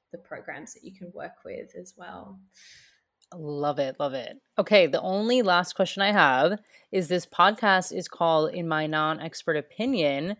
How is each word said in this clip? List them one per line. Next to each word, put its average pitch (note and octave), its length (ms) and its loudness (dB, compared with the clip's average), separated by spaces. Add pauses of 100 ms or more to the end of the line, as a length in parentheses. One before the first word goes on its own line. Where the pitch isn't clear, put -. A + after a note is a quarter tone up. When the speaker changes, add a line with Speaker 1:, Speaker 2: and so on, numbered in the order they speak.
(140)
Speaker 1:
the - 40 -18
programs - 560 -16
that - 100 -20
you F#3+ 100 -20
can F3+ 200 -18
work - 300 -16
with - 360 -16
as F3+ 180 -20
well. F#3+ 420 -18 (960)
Speaker 2:
Love D3 460 -4
it, C3+ 180 -2
love C#3 160 -2
it. C3 240 -8 (220)
Okay, F#3+ 280 6
the C3+ 120 0
only G#3+ 420 0
last F3+ 320 2
question G3 280 0
I G3+ 100 4
have E3 480 4 (320)
is F#3 160 -2
this F3 180 0
podcast F#3+ 680 2
is F3+ 140 -6
called D#3+ 440 2
In F3 140 -6
My D#3 200 -2
Non-Expert D#3 680 -2
Opinion. E3 840 -2